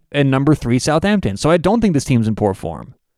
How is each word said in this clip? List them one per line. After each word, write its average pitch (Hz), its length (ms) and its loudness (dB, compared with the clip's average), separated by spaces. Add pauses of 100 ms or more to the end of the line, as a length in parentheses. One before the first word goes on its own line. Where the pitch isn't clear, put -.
(120)
and 139 180 0
number 139 240 2
three, 123 240 0
Southampton. 156 580 0
So 143 140 0
I 175 60 4
don't 190 240 2
think 208 140 2
this 139 100 0
team's 117 240 2
in 110 60 0
poor 101 200 0
form. 76 400 -12 (240)